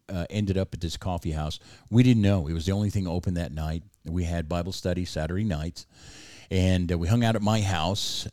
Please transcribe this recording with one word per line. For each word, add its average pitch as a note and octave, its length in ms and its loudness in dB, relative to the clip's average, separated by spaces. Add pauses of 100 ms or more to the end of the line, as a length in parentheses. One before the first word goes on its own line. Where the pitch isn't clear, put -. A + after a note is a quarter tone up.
uh, F2+ 200 -4
ended G2 280 0
up F#2+ 160 -2
at D#2+ 80 -10
this E2 160 -4
coffee F2 340 -4
house. D2+ 280 -4 (300)
We A#2+ 140 6
didn't A#2+ 200 6
know. G2 240 2
It E2 60 -4
was D#2+ 120 -4
the F#2+ 80 0
only G#2 160 0
thing F#2+ 180 -2
open F2 280 -2
that E2+ 180 -4
night. D#2 300 -4 (220)
We E2+ 200 -2
had E2+ 240 -4
Bible F2 240 -2
study F2+ 320 -2
Saturday E2+ 400 -4
nights. E2 400 -6 (680)
And, F#2 400 4
uh, F2 60 2
we E2 100 0
hung A#2 160 4
out A2+ 120 4
at G#2 60 -2
my G#2+ 200 4
house, F#2 720 -2